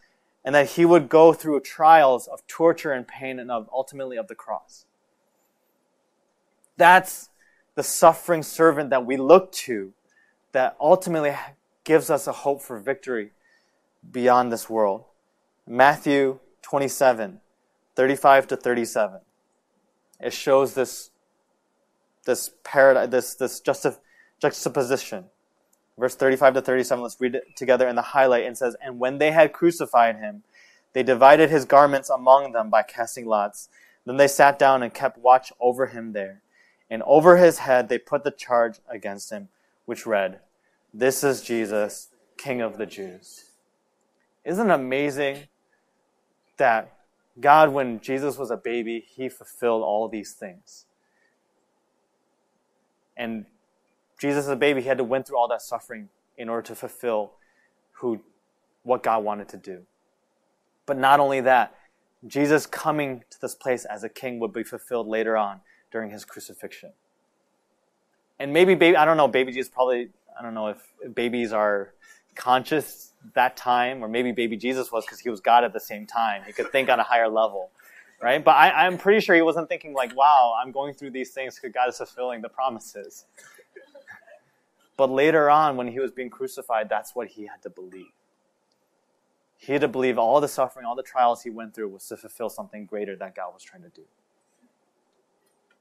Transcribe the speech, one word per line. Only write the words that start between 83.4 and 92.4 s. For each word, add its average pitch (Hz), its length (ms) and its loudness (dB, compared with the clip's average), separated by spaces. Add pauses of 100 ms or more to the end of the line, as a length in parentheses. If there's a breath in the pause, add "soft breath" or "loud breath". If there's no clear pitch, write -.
But 135 140 2
later 147 400 2
on, 147 260 4
when 123 120 -6
he 117 100 -10
was 127 140 -6
being 127 180 -14
crucified, 120 580 -8
that's 107 260 -8
what 113 140 -10
he 104 180 -20
had - 160 -20
to 101 80 -16
believe. 92 420 -20 (1500)
He - 140 -10
had 143 100 -2
to 139 60 0
believe 127 300 -2
all 120 220 2
the 143 80 -4
suffering, 127 380 -6
all 120 80 -8
the 131 80 -12
trials 120 400 -2
he 120 80 -12
went 110 240 -16
through 110 140 -10
was 98 200 -18
to 110 80 -14
fulfill 110 320 -12